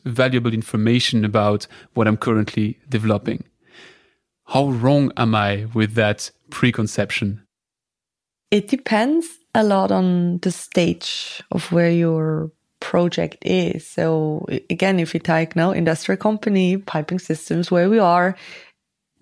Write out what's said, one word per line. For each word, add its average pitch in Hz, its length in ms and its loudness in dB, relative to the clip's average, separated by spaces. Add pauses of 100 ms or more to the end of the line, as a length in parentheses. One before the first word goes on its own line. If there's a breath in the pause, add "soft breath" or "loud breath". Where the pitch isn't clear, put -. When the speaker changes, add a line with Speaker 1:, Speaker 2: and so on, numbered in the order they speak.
Speaker 1:
valuable 123 480 0
information 110 680 0
about 104 440 0 (260 loud breath)
what 110 140 0
I'm 110 100 2
currently 110 600 -2 (100)
developing. 110 540 -2 (1040 soft breath)
How 139 220 0
wrong 131 480 2
am 110 180 2
I 101 400 0
with 107 180 2
that 107 380 0 (180)
preconception? 107 920 -2 (1080)
Speaker 2:
It 202 180 2
depends 262 600 0 (260)
a 220 100 2
lot 196 280 2
on 180 480 2
the 180 120 -2
stage - 1000 -4
of - 200 -6
where 170 200 4
your 160 600 0 (280)
project 170 640 -2
is. 175 420 -2
So, 160 640 -2
i-, - 200 -4
again, 185 300 0
if 165 140 -2
you 165 60 -4
take 160 360 0
now 170 160 2
industrial 170 460 0
company, 196 600 0
piping 180 420 -6
systems, 170 500 -4
where 180 200 4
we 226 100 4
are, 180 360 4 (840 loud breath)